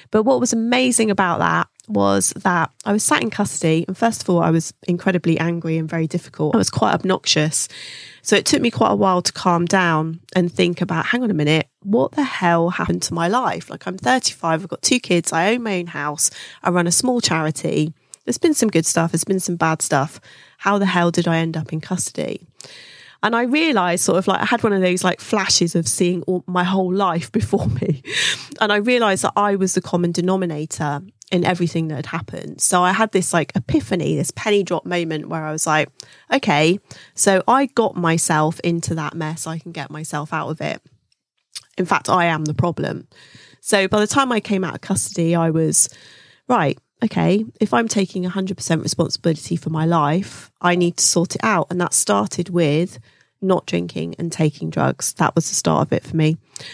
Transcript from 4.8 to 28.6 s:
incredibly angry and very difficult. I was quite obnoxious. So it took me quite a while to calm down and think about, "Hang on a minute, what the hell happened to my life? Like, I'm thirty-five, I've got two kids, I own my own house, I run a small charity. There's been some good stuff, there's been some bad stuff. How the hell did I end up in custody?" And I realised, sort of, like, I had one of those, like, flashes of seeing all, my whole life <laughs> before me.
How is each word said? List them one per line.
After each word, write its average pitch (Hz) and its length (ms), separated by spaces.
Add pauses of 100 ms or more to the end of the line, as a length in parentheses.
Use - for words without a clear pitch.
incredibly 175 500
angry 165 400
and 160 120
very 165 180
difficult. - 480
I - 20
was - 120
quite - 240
obnoxious. - 760 (540)
So - 160
it - 80
took - 160
me 233 100
quite 208 200
a 202 40
while 190 260
to - 120
calm 175 320
down 165 560 (160)
and 175 120
think 175 320
about, 170 260
"Hang 247 140
on 220 100
a - 40
minute, 151 320 (140)
what 226 320
the 294 100
hell 170 460
happened 180 340
to 180 100
my 170 140
life? 220 420
Like, - 180
I'm 185 100
thirty-five, 175 640
I've 180 60
got - 120
two 247 180
kids, 170 340
I 180 200
own 247 100
my 196 160
own 175 80
house, 151 440 (320)
I 175 60
run 175 180
a 175 60
small 254 260
charity. 156 720 (300)
There's - 160
been 311 160
some 226 140
good 165 180
stuff, 165 240
there's 165 120
been 190 160
some 175 160
bad 160 280
stuff. 147 360 (380)
How 202 220
the 196 80
hell 175 240
did 175 160
I 165 100
end 165 200
up - 160
in 160 80
custody?" - 680 (760)
And 220 120
I 233 80
realised, 233 600
sort 190 160
of, 185 80
like, 190 140
I - 40
had 233 160
one 214 120
of 190 80
those, 180 220
like, 185 160
flashes 190 540
of 170 140
seeing 180 360
all, 180 240
my 180 160
whole 185 300
life 180 380
<laughs> 226 80
before - 280
me. - 360 (580)